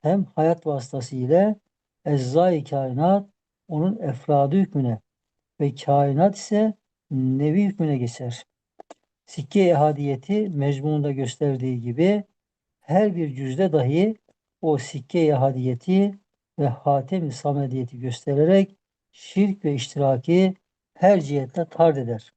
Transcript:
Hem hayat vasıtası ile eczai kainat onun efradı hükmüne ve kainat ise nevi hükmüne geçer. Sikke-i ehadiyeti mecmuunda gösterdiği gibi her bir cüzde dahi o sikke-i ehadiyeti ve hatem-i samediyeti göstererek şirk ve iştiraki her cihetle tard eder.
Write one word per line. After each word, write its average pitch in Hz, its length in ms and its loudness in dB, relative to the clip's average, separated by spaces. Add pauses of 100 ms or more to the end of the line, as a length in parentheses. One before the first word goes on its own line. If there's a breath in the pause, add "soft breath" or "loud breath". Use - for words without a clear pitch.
Hem 185 240 0
hayat 165 420 0
vasıtası 135 480 -6
ile 175 440 2 (460)
eczai 147 580 2
kainat 143 680 -2 (380)
onun 185 320 -2
efradı 139 560 0
hükmüne 139 440 0 (600)
ve 143 160 -2
kainat 143 600 2
ise 214 380 0 (380)
nevi 143 540 0
hükmüne 160 320 -2
geçer. 120 480 -8 (800)
Sikke-i 185 420 0
ehadiyeti 151 840 0
mecmuunda 143 640 -2
gösterdiği 131 680 -4
gibi 170 420 0 (560)
her 190 360 0
bir 151 200 -4
cüzde 139 380 -2
dahi 160 420 2 (460)
o 156 160 0
sikke-i 151 500 -2
ehadiyeti 135 920 0 (400)
ve 143 80 0
hatem-i 139 640 -2
samediyeti 131 680 -4
göstererek 151 800 2 (340)
şirk 196 540 -2
ve 147 80 0
iştiraki 139 800 0 (380)
her 185 280 4
cihetle 143 440 -4
tard 165 320 2
eder. 117 400 -6